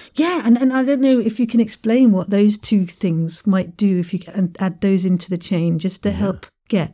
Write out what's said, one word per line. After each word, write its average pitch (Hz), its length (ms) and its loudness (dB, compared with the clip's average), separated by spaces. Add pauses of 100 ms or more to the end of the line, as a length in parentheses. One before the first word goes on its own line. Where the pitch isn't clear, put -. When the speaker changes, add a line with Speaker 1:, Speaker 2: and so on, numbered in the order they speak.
(140)
Speaker 1:
yeah, 330 300 0
and, 233 140 6
and 262 140 0
I 262 120 0
don't 269 160 0
know 262 200 4
if 214 180 -2
you 240 80 0
can 233 140 0
explain 226 520 2
what 185 180 -2
those 208 260 2
two 196 300 0
things 165 600 -4
might 185 300 0
do 190 220 2
if 175 140 -4
you 185 80 -4
can 185 380 -4
add 185 220 -4
those 190 240 2
into 180 260 0
the 175 80 -4
chain, 170 400 -2
just 185 260 -8
to 202 60 0
Speaker 2:
Yeah. 190 60 -4
Speaker 1:
help 196 300 -4 (220)
get 180 260 -2